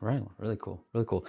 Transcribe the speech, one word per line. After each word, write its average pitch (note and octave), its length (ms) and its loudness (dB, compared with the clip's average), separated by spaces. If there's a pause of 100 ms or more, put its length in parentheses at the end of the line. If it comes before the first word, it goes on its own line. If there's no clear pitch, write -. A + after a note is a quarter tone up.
Right. A2+ 220 2 (160)
Really G#2+ 200 0
cool. F#2+ 240 -8 (120)
Really A#2 100 4
cool. - 240 2